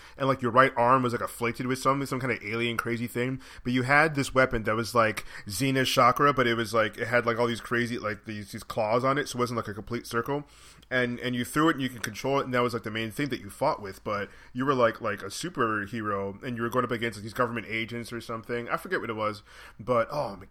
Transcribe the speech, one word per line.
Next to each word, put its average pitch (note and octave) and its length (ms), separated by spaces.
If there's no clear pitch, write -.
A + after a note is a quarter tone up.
and C3+ 80
like C3 160
your A#2+ 80
right C3 260
arm B2 240
was A#2+ 120
like A#2 100
afflicted A#2 420
with B2+ 140
something, C#3 260
some B2+ 140
kind B2 120
of G2+ 120
alien A2+ 340
crazy A#2 300
thing. B2+ 340
But B2 100
you B2+ 80
had D3 320
this C#3 220
weapon B2 300
that A2 100
was A2+ 180
like A2 320
Xena's C3 420
chakra, C3+ 420
but B2+ 140
it A#2 80
was A2+ 220
like G#2+ 240
it A2+ 80
had A#2 180
like A2+ 140
all A#2+ 80
these A#2 140
crazy A#2+ 360
like G#2 280
these, G#2 260
these A2 100
claws A#2 420
on C3+ 140
it, C#3 120
so - 80
it - 20
wasn't A#2+ 180
like A2 100
a G#2 60
complete A2+ 320
circle. C#3 380
And, B2 300
and B2 160
you B2 80
threw D3+ 240
it D#3+ 60
and C3+ 80
you C3 80
can B2 100
control C3+ 400
it, C3+ 60
and B2+ 80
that B2 80
was, A#2+ 120
like, A#2 100
the A2+ 80
main A2 200
thing C#3+ 160
that B2 140
you G2 80
fought C3+ 320
with. F#2+ 240
But G2+ 240
you B2+ 120
were, C#3+ 80
like, A#2 280
like, G#2 200
a F2+ 40
superhero, G#2 1160
and B2+ 140
you A2+ 80
were A#2 60
going A#2+ 160
up A#2 60
against, A2+ 260
like, G2+ 60
these G#2+ 100
government A#2 360
agents A2+ 440
or A#2 80
something. A#2 480
I E3 80
forget - 240
what A2+ 80
it A2 80
was, G#2+ 260
but, A#2 320
oh, A#2+ 260
my G2 120